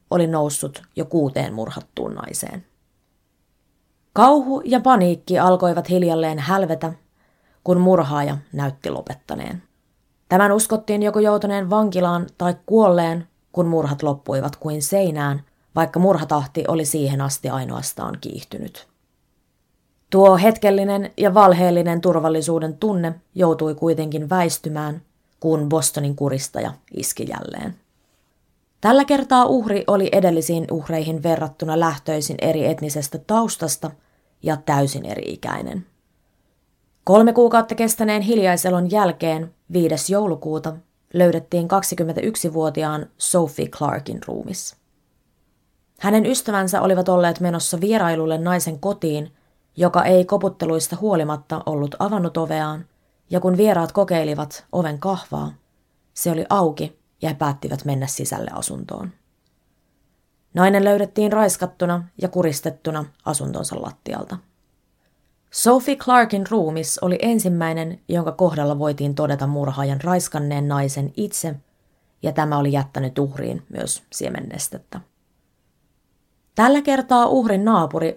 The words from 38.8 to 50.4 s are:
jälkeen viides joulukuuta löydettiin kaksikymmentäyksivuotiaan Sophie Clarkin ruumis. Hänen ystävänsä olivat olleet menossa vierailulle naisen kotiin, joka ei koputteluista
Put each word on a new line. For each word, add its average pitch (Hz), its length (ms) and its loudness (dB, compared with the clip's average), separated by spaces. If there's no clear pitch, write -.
jälkeen 165 640 0
viides 160 380 0
joulukuuta 160 680 -2
löydettiin 170 540 2
kaksikymmentäyksivuotiaan 160 1400 -2
Sophie 156 500 0
Clarkin - 580 -6
ruumis. 58 500 -10
Hänen 214 260 2
ystävänsä 202 560 0
olivat 185 260 2
olleet 175 320 2
menossa 175 400 -2
vierailulle 165 580 0
naisen 170 420 -2
kotiin, 156 520 -4
joka 175 280 2
ei 180 200 6
koputteluista 180 760 -2